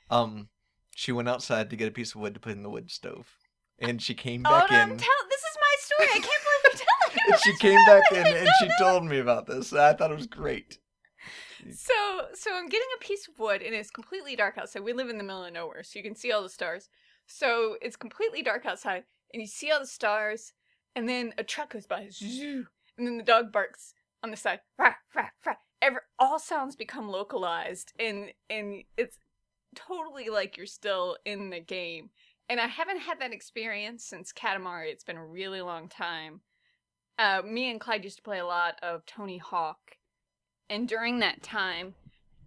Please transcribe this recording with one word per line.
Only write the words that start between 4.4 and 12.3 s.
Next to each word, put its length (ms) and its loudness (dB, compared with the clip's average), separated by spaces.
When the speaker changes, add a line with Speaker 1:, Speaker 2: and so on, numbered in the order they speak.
Speaker 2:
Oh, 40 4
Speaker 1:
back 200 8
Speaker 2:
no, 80 6
Speaker 1:
in. 40 8
Speaker 2:
I'm 60 -8
tell-, 320 2
this 120 -2
is 180 -8
my 200 4
story. 300 2
I 40 4
can't 120 2
believe 400 2
you're 80 6
telling 480 2
Speaker 1:
<laughs> 60 2
And 80 8
Speaker 2:
it. 60 6
Speaker 1:
she 100 4
Speaker 2:
It's 80 -2
Speaker 1:
came 160 8
Speaker 2:
not 120 12
Speaker 1:
back 240 12
Speaker 2:
my 80 4
Speaker 1:
in 80 6
and 100 2
she 60 4
Speaker 2:
story. 140 0
Speaker 1:
told 260 6
me 140 0
about 280 2
this. 260 -6
I 200 8
thought 180 0
it 60 -6
was 100 -10
great. 500 -8
Speaker 2:
So, 220 -2